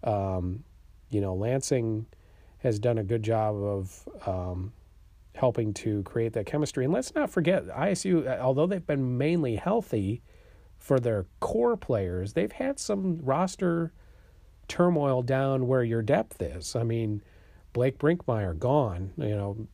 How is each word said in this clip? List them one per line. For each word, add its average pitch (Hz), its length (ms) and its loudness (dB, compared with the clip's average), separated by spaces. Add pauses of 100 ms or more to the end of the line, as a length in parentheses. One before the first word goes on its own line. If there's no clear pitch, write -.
um, 98 600 -2 (440)
you 104 120 0
know, 98 120 -2
Lansing 113 760 0 (500)
has 113 200 0
done 117 200 0
a 107 80 -2
good 110 180 -2
job 107 320 0
of, 101 540 -6 (180)
um, 90 460 -4 (640)
helping 113 380 0
to 104 300 -2
create 113 300 -2
that 107 120 -4
chemistry. 147 380 -2
And 147 100 2
let's 254 220 -2
not 302 140 -2
forget, 175 340 2 (100)
I 160 180 0
S 175 120 -2
U, 170 240 2
although 131 400 2
they've 185 180 -2
been 131 320 0
mainly 147 380 2
healthy 120 680 0 (560)
for - 220 2
their 110 260 0 (140)
core 233 380 2
players, 98 560 -2
they've 190 180 0
had 269 280 -4
some 190 400 -2
roster 170 760 0 (760)
turmoil 143 540 4
down 131 460 2
where 127 160 4
your 113 180 2
depth 147 400 2
is. 85 340 -6
I 117 80 0
mean, 113 380 -2 (500)
Blake 127 260 2
Brinkmeyer 110 600 0
gone, 110 560 0
you 113 220 -2
know 101 360 -6